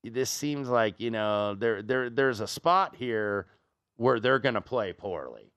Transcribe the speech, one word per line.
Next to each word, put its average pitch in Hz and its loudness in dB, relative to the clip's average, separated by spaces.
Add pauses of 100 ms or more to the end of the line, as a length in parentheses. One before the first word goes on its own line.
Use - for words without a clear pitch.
This 123 -2
seems 143 -4
like, 113 2
you 117 -2
know, 104 0
there, 107 0
there, 127 0
there's 123 2
a 104 -4
spot 180 2
here 107 -2 (500)
where 120 2
they're 127 4
gonna 110 0
play 107 -4
poorly 65 -10